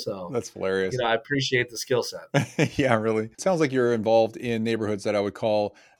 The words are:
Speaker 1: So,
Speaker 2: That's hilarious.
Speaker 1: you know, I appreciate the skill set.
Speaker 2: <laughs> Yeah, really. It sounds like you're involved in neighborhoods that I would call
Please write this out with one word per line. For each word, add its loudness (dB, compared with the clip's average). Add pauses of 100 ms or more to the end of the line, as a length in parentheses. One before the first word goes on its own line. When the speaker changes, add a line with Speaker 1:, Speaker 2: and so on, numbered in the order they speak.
Speaker 1:
So, -8
Speaker 2:
That's -4
hilarious. -2
Speaker 1:
you -4
know, 0
I 2
appreciate 0
the -14
skill 0
set. -10
Speaker 2:
<laughs> 0
Yeah, 4
really. 0
It -16
sounds 2
like 0
you're 2
involved 4
in -2
neighborhoods -2
that 0
I 2
would -2
call 0 (260)